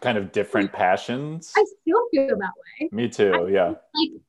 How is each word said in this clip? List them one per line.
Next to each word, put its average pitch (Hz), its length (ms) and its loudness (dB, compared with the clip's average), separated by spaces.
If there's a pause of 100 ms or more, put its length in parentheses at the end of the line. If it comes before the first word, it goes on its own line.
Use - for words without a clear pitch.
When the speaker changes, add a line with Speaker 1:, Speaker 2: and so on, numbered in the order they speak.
Speaker 1:
kind 123 180 0
of 95 140 -6
different 101 400 0
passions? 123 840 -2
Speaker 2:
I 427 80 4 (160)
still 453 300 0
feel 269 280 0
that - 140 -6 (280)
way. 311 100 -4
Speaker 1:
Me 120 180 -2
too, 101 260 4
Speaker 2:
I 87 160 0
Speaker 1:
yeah. 92 180 4 (260)
Speaker 2:
like, 320 160 -2 (180)